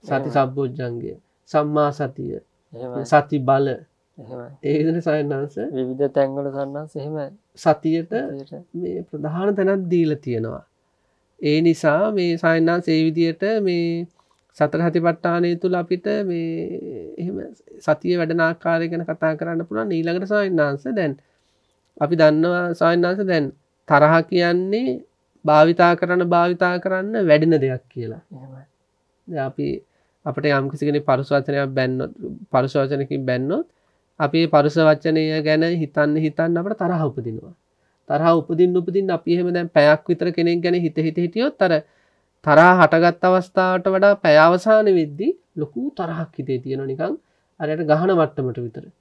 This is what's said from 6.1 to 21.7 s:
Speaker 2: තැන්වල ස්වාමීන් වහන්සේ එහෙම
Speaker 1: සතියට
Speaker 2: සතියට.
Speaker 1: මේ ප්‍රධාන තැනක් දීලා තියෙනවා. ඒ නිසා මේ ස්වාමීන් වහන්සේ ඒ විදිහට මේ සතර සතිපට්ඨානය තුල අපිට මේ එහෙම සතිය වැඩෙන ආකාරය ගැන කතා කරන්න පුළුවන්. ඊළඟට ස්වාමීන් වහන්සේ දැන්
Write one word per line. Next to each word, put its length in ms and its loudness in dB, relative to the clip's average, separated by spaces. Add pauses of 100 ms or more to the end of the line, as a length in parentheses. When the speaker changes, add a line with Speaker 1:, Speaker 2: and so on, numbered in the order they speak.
Speaker 2:
තැන්වල 360 -2
ස්වාමීන් 280 -8
වහන්සේ 260 -12
එහෙම 160 -10 (360)
Speaker 1:
සතියට 580 -2
Speaker 2:
සතියට. 600 -10
Speaker 1:
මේ 320 -8
ප්‍රධාන 520 -4
තැනක් 340 -2
දීලා 320 0
තියෙනවා. 420 -6 (760)
ඒ 200 0
නිසා 520 2
මේ 240 -2
ස්වාමීන් 320 2
වහන්සේ 280 0
ඒ 80 2
විදිහට 400 -2 (160)
මේ 480 -4 (500)
සතර 240 0
සතිපට්ඨානය 720 0
තුල 200 -2
අපිට 320 -4 (140)
මේ 260 -4 (680)
එහෙම 220 -8 (420)
සතිය 400 -2
වැඩෙන 240 0
ආකාරය 460 0
ගැන 180 -6
කතා 300 -2
කරන්න 300 -6
පුළුවන්. 260 -4
ඊළඟට 360 -4
ස්වාමීන් 300 -2
වහන්සේ 380 -2
දැන් 180 -2 (840)